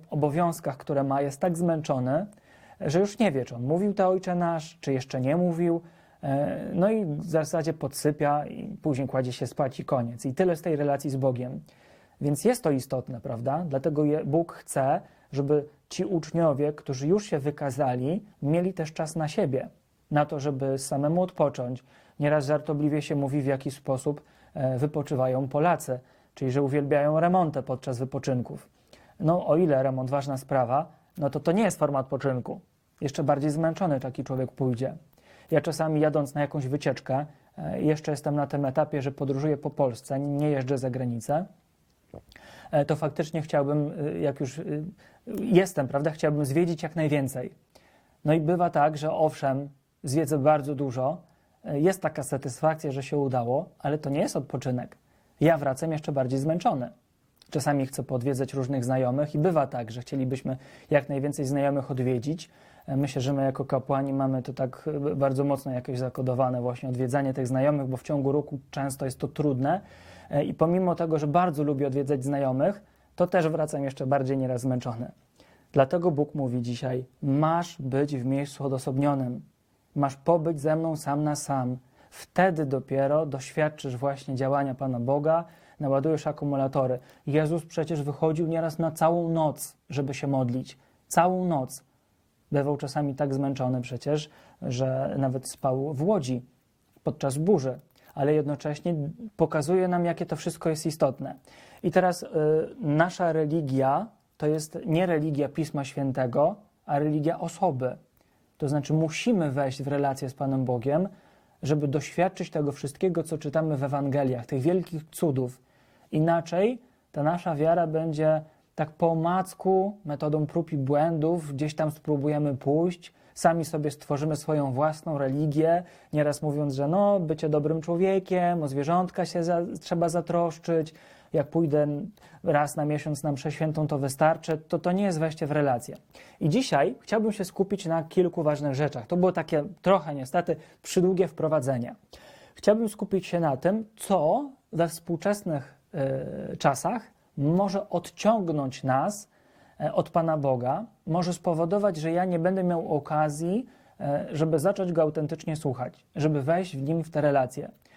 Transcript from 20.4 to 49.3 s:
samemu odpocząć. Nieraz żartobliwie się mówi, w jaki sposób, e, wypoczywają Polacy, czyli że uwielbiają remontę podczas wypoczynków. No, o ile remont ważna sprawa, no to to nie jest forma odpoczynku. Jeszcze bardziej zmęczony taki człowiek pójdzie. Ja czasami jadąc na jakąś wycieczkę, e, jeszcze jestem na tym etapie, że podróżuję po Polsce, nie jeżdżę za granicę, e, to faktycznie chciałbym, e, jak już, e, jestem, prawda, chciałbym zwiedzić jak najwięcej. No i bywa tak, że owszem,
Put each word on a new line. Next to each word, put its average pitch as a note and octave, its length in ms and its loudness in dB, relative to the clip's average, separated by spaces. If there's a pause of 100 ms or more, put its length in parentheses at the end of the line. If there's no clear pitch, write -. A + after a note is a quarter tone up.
samemu D3 440 0
odpocząć. C3+ 640 -2 (360)
Nieraz D3 260 4
żartobliwie D3 560 0
się D3+ 140 -2
mówi, C#3 260 0
w C3 40 -4
jaki C3+ 260 0
sposób, C#3+ 500 -4 (320)
e, C3 240 0
wypoczywają C3+ 720 0
Polacy, D3 520 0 (340)
czyli C3 180 -2
że C#3+ 120 2
uwielbiają C#3+ 560 2
remontę E3+ 440 2
podczas B2+ 360 -6
wypoczynków. C3 720 -4 (500)
No, E3+ 280 2
o D3+ 100 6
ile D3+ 260 4
remont C3 260 -2
ważna C#3 280 -2
sprawa, C3+ 540 0 (260)
no C#3+ 120 0
to C#3+ 100 -2
to E3 120 2
nie G#3 120 4
jest F3+ 160 0
forma C#3+ 200 2
odpoczynku. C3 640 -2 (400)
Jeszcze D3+ 220 -2
bardziej D3 260 2
zmęczony D#3+ 500 0
taki C3 240 -6
człowiek C3 280 -2
pójdzie. B2+ 420 -2 (580)
Ja D3+ 100 4
czasami D#3 400 0
jadąc D3 320 2
na D3 80 -2
jakąś C#3 260 -2
wycieczkę, C#3 580 -2 (320)
e, D3+ 240 -6
jeszcze D3+ 300 0
jestem D3 240 -2
na C#3+ 120 0
tym C#3+ 180 -2
etapie, C#3+ 360 0
że C3+ 100 -2
podróżuję C#3 460 -2
po D3 120 -8
Polsce, C3+ 500 -2
nie C#3+ 300 0
jeżdżę C3+ 280 0
za B2+ 120 -4
granicę, B2+ 560 -2 (1300)
e, C#3+ 140 2
to D#3 100 0
faktycznie D#3 460 -4
chciałbym, D3 500 0 (160)
e, E3+ 120 -4
jak C#3+ 200 -2
już, C#3 200 -6
e, E3 40 -8 (800)
jestem, F#3 460 2
prawda, C#3+ 240 -2
chciałbym D3+ 340 0
zwiedzić E3 380 0
jak D#3+ 120 -8
najwięcej. C#3 580 -2 (720)
No D3+ 80 4
i E3 80 4
bywa E3+ 280 2
tak, D#3 280 2
że D3+ 140 -2
owszem, C#3+ 580 0 (340)